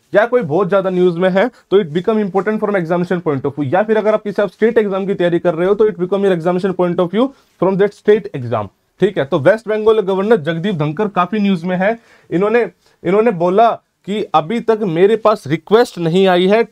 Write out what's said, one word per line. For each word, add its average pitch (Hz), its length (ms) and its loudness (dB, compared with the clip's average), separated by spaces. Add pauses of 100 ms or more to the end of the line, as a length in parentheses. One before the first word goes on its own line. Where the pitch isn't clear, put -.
(160)
या 208 100 4
कोई 247 160 0
बहुत 170 280 -2
ज्यादा 190 200 0
न्यूज़ 180 280 2
में 185 120 0
है 190 180 2
तो 208 360 0
it 156 60 -10
become 185 280 -2
important 202 420 -2
from 214 100 -2
examination 180 520 -2
point 143 200 -2
of 143 100 -4
view, 147 220 -6
या 185 100 4
फिर 220 140 0
अगर 214 160 0
आप 214 100 -2
किसी, 208 180 -4
आप 202 80 0
स्टेट 226 280 0
एग्जाम 196 300 0
की 196 60 -2
तैयारी 175 260 0
कर 170 160 -2
रहे 175 120 0
हो 202 80 2
तो 214 140 2
it 208 60 -6
become 180 240 -2
your 196 180 2
examination 180 420 -2
point 180 200 0
of 175 120 -2
view 233 180 0 (340)
from 190 180 2
that 202 240 -2
state 208 360 0
exam। 113 260 -4 (320)
ठीक 196 180 0
है, 139 80 -2
तो 165 140 -2
वेस्ट 196 280 0
बंगाल 214 320 2
गवर्नर 196 380 0
जगदीप 165 380 -4
धनखड़ 156 320 -2
काफी 185 320 -2
न्यूज़ 190 260 0
में 180 120 -2
है। 214 220 -2 (320)
इन्होंने, 208 400 0 (320)
इन्होंने 220 280 2
बोला 185 480 2 (260)
कि 202 180 -4
"अभी 160 360 -2
तक 226 220 0
मेरे 196 340 2
पास 214 320 0
रिक्वेस्ट 190 500 0
नहीं 175 300 2
आई 180 200 2
है 226 240 2